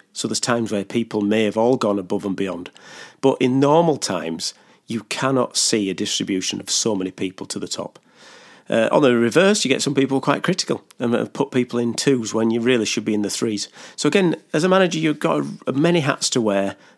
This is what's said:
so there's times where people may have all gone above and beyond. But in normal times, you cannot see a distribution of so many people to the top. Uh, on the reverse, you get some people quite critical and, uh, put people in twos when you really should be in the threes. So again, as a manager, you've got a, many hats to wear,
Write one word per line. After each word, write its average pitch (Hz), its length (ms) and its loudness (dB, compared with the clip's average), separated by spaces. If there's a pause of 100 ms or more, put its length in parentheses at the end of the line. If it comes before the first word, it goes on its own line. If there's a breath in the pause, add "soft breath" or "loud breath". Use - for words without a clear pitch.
(120)
so - 160 -6
there's 110 120 -4
times 117 320 -2
where 101 120 -2
people 110 380 -2
may 104 220 2
have 104 140 0
all 120 200 4
gone 101 220 0
above 95 260 -6
and 95 100 -2
beyond. 90 360 -6 (480 loud breath)
But 135 200 2
in 127 200 2
normal 151 380 4
times, 82 580 -6 (320 soft breath)
you 113 160 -6
cannot 131 520 -2
see 101 360 0
a 90 40 -6
distribution 95 640 -2
of - 120 -10
so 110 240 0
many 92 160 -4
people 98 360 -8
to - 120 -10
the 90 80 -8
top. - 320 -10 (680 loud breath)
Uh, 113 220 2
on 147 100 4
the 123 160 6
reverse, 170 480 4
you 127 40 -2
get 131 120 0
some 139 140 -2
people 135 260 2
quite 143 220 -2
critical - 420 -2 (120)
and, 120 160 0
uh, 113 120 0
put - 260 -4
people 120 260 -2
in 120 160 0
twos 120 400 0
when 113 180 2
you 117 100 0
really 117 240 2
should 107 180 -2
be 110 100 0
in 104 100 0
the 98 60 -2
threes. 107 380 -4 (300 loud breath)
So - 100 -2
again, 175 300 2 (160)
as 160 100 2
a 185 60 2
manager, 185 280 4
you've 156 220 0
got 156 240 0 (240)
a, 135 60 -2
many 170 280 4
hats - 280 -2
to 131 100 0
wear, 98 380 0 (200 soft breath)